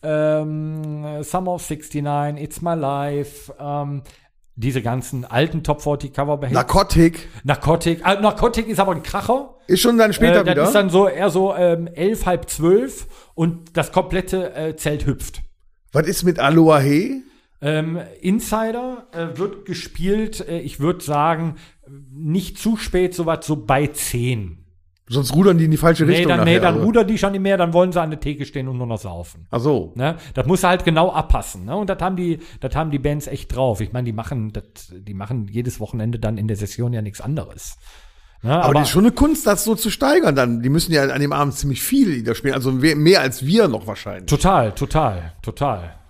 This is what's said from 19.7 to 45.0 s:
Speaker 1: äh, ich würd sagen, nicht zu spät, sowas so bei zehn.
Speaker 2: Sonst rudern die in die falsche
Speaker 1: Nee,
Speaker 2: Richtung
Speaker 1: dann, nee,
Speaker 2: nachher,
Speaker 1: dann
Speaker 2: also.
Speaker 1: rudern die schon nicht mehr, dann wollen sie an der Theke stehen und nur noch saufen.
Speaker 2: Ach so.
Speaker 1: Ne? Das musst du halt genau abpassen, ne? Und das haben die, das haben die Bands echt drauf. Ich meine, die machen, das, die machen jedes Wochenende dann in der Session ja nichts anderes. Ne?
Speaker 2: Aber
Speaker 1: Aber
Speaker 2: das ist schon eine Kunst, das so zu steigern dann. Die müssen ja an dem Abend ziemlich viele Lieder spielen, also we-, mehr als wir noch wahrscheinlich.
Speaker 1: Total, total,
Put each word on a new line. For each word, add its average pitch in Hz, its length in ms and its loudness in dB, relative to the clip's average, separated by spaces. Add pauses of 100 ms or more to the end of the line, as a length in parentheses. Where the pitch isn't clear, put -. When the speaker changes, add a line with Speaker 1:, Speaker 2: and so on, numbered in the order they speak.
Speaker 1:
äh, 170 120 -6
ich - 200 -12
würd 170 220 -2
sagen, 160 540 -2 (580)
nicht 160 460 -4
zu 220 180 0
spät, 180 360 -2
sowas 165 320 -4
so 143 200 -4
bei 143 220 2
zehn. 120 720 -4 (460)
Speaker 2:
Sonst 127 280 -2
rudern 180 240 6
die 165 60 4
in 156 60 2
die 151 60 2
falsche 160 280 4
Speaker 1:
Nee, 170 80 4
Speaker 2:
Richtung 170 160 2
Speaker 1:
dann, 175 160 2
nee, 165 100 6
Speaker 2:
nachher, 180 60 4
Speaker 1:
dann 175 140 4
Speaker 2:
also. 156 100 0
Speaker 1:
rudern 220 220 4
die 214 120 0
schon 196 120 0
nicht 196 100 -2
mehr, 196 160 2
dann 170 160 2
wollen 180 180 4
sie 175 100 0
an 160 80 -2
der 156 100 -8
Theke 143 260 -4
stehen 131 220 -8
und 131 100 -6
nur 123 100 -6
noch 113 120 -4
saufen. 85 520 -14
Speaker 2:
Ach 123 80 -2
so. 117 360 0
Speaker 1:
Ne? 143 200 -2 (180)
Das 127 140 -2
musst 185 160 2
du 185 40 2
halt 180 160 2
genau 165 280 2
abpassen, 104 540 -2
ne? 127 100 -6
Und 202 160 -4
das 185 100 -4
haben 185 140 -2
die, 170 240 -2 (200)
das 135 160 -4
haben 156 140 -2
die 143 100 -2
Bands 147 280 -2
echt - 280 -8
drauf. 120 260 0
Ich 104 120 -6
meine, 123 120 -2
die 117 80 -4
machen, 110 380 -6
das, 107 120 -10 (280)
die 98 220 -16
machen 104 340 -6
jedes 117 320 -4
Wochenende 113 400 -4
dann 110 200 -4
in 110 80 -2
der 107 100 -2
Session 113 340 -4
ja 113 120 -4
nichts 101 180 -10
anderes. - 560 -8 (640)
Ne? 117 140 -2
Speaker 2:
Aber 170 100 2
Speaker 1:
Aber 143 80 4
Speaker 2:
das 147 100 6
ist 117 60 0
schon 190 160 6
eine 247 80 6
Kunst, 302 320 2
das 202 180 2
so 220 120 2
zu 220 160 -2
steigern 269 440 4
dann. 120 280 2
Die 127 60 2
müssen 165 220 2
ja 147 120 4
an 135 180 0
dem 143 120 0
Abend 143 200 0
ziemlich 139 300 -4
viele 254 280 4
Lieder 117 220 -2
spielen, 131 220 -2
also 131 260 0
we-, 151 140 4
mehr 160 260 6
als 131 240 -4
wir 202 220 4
noch 110 180 -2
wahrscheinlich. 98 400 -10
Speaker 1:
Total, 147 480 2
total, 110 600 -2 (100)